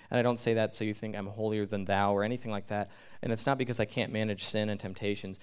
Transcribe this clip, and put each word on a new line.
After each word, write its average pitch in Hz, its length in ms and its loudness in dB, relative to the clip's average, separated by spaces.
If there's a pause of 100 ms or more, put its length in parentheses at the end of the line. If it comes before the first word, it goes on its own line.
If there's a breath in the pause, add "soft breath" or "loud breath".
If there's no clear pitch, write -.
and 123 100 4
I - 20 6
don't 120 180 4
say 117 140 2
that 110 200 2
so 113 120 -2
you 107 80 0
think 107 220 -8
I'm 101 120 -6
holier 107 380 0
than 101 200 -2
thou 101 300 4
or 101 80 4
anything 113 280 -2
like 101 160 -4
that. 104 220 -2 (320 loud breath)
And 117 120 0
it's 110 120 -2
not 139 120 4
because 123 220 0
I 107 60 2
can't 107 280 -2
manage 107 300 0
sin 107 260 0
and 101 100 -2
temptations. 98 640 -4